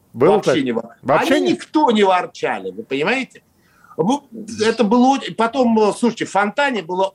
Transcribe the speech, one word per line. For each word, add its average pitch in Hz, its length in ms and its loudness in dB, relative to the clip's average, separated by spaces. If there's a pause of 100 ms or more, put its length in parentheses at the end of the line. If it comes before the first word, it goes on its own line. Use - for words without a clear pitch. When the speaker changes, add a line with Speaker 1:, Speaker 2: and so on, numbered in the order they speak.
(140)
Speaker 1:
Был 135 180 4
Speaker 2:
Вообще 180 240 2
Speaker 1:
так? 139 80 0
Speaker 2:
не 123 80 -4
вор-, 113 320 -8
Speaker 1:
Вообще 214 320 2
Speaker 2:
они 311 100 2
Speaker 1:
не? 339 80 0
Speaker 2:
никто 294 380 0
не 214 120 2
ворчали, 151 680 -2
вы 98 100 -12
понимаете? 185 640 -4 (520)
Ну, 226 280 -2 (420)
это 226 180 2
было 247 260 4
очень, 269 260 -2
потом, 226 440 0
э, 208 160 2
слушайте, 226 300 -2
в - 60 -10
фонтане 208 500 -2
была 185 340 -2